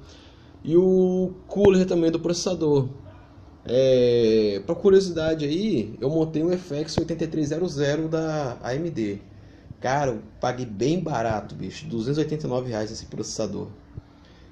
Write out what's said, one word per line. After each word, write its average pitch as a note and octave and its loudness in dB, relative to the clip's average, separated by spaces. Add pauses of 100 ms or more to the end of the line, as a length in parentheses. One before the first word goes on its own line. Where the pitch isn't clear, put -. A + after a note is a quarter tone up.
(640)
e D#3+ 2
o F#3 4 (140)
cooler F#3+ 4
também E3+ 2
do D#3+ 0
processador. D#3 0 (800)
É, A#2+ 4
pra E3 -2
curiosidade E3+ 4
aí, D3+ -2
eu C3+ 0
montei D#3+ 0
um F3 0
F F3+ -6
X D#3 -4
oitenta E3 -2
e - -4
três D#3+ -4
zero E3 -2
zero D3 -2
da D#3 -4
A A#2+ -6
M E3 -4
D. G#2+ -6 (640)
Cara, C3+ 0
eu G#2+ -8 (180)
paguei B2 -4
bem A#2+ -2
barato, A2+ -4
bicho, - -12
duzentos A2+ -4
e D#3 0
oitenta D3+ -4
e - -4
nove B2+ -2
reais G#2+ -4
nesse - -12
processador. A2 -6 (840)